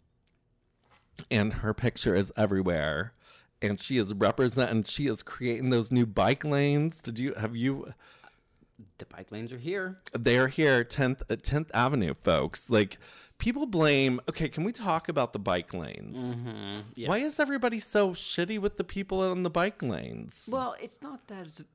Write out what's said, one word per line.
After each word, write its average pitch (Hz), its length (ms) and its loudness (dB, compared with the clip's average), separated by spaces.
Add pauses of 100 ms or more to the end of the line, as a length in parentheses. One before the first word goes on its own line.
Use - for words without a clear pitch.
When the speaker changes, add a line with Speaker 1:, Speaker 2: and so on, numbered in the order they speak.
(1300)
Speaker 1:
And 104 240 2
her 107 200 -2
picture - 400 0
is 95 220 2
everywhere. 92 760 2 (500)
And 104 180 0
she - 160 -2
is 104 160 2
representing, 113 680 4
she - 240 -2
is 113 160 -2
creating 123 480 -2
those 117 200 2
new 123 160 6
bike 113 380 2
lanes. 147 560 2
Did 113 180 -10
you, 131 160 -2
have 110 220 -4
you? 131 360 -2 (1080)
Speaker 2:
The - 80 -12
bike - 260 -18
lanes 110 200 -8
are 127 60 -12
here. 185 380 -6 (160)
Speaker 1:
They 120 240 4
are 131 120 4
here, 135 360 4
tenth, 131 460 0
uh, 117 120 -2
tenth 151 300 -2
Avenue, 120 400 2
folks. 78 560 0
Like, 107 300 2 (400)
people 247 260 0
blame, 147 640 4
okay, 160 220 -2
can 156 140 -4
we 226 80 -2
talk 185 360 -2
about 143 240 0
the - 60 -6
bike 95 340 -2
lanes? 78 460 -8
Speaker 2:
Mm-hmm. 113 880 -8
Speaker 1:
Why 180 80 2
Speaker 2:
Yes. 285 160 -2
Speaker 1:
is - 80 -4
everybody 247 380 0
so 208 320 2
shitty 175 480 -4
with 202 180 -2
the 190 80 -2
people 190 380 -4
on 185 200 0
the 180 80 0
bike 175 320 0
lanes? 64 680 -6
Speaker 2:
Well, 262 260 -4
it's - 220 -16
not 277 280 -16
that 190 180 -14
it's, 156 180 -18 (100)